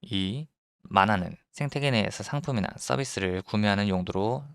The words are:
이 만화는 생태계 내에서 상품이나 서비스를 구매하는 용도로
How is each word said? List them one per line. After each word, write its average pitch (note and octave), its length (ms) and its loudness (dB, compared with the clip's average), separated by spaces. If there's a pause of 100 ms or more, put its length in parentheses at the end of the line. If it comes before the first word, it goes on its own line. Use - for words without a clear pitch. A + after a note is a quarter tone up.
이 G2 460 -4 (340)
만화는 F#2+ 540 2 (160)
생태계 C#3+ 400 -2
내에서 G#2 320 0
상품이나 B2+ 520 -2
서비스를 G2 680 -2
구매하는 G#2 460 2
용도로 G2 560 0 (100)